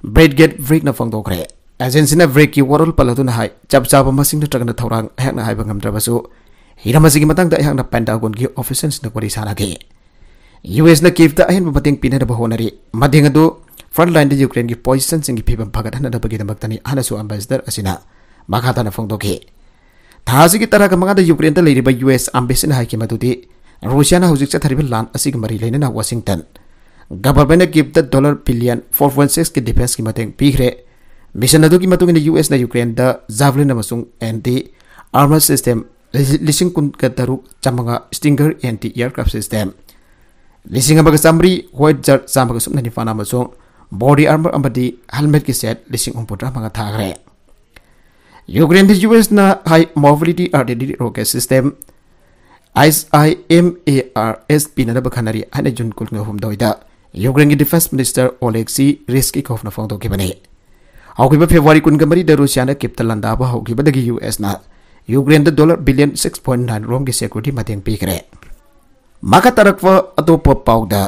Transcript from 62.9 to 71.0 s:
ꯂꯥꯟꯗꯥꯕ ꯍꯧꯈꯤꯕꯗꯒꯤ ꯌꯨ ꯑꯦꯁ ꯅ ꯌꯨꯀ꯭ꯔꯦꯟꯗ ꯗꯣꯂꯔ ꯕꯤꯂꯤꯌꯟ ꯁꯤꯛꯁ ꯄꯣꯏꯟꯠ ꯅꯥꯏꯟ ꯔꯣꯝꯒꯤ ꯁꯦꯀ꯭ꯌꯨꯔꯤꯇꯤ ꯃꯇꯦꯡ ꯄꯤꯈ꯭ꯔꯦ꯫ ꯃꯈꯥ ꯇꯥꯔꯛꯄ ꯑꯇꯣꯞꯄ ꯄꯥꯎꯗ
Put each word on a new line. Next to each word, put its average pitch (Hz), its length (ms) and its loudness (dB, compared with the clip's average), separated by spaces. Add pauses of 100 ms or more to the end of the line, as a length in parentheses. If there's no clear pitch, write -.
ꯂꯥꯟꯗꯥꯕ 113 420 -2
ꯍꯧꯈꯤꯕꯗꯒꯤ 123 600 -2
ꯌꯨ 117 160 -2
ꯑꯦꯁ 104 200 -6
ꯅ 101 100 -4 (560)
ꯌꯨꯀ꯭ꯔꯦꯟꯗ 143 420 4
ꯗꯣꯂꯔ 151 300 2
ꯕꯤꯂꯤꯌꯟ 143 360 0
ꯁꯤꯛꯁ - 260 -6
ꯄꯣꯏꯟꯠ 123 240 -2
ꯅꯥꯏꯟ 107 180 -6
ꯔꯣꯝꯒꯤ 127 280 -4
ꯁꯦꯀ꯭ꯌꯨꯔꯤꯇꯤ 117 400 -6
ꯃꯇꯦꯡ 110 280 -8
ꯄꯤꯈ꯭ꯔꯦ꯫ 95 380 -4 (1040)
ꯃꯈꯥ - 280 4
ꯇꯥꯔꯛꯄ 196 440 2 (220)
ꯑꯇꯣꯞꯄ 156 380 2
ꯄꯥꯎꯗ 110 540 0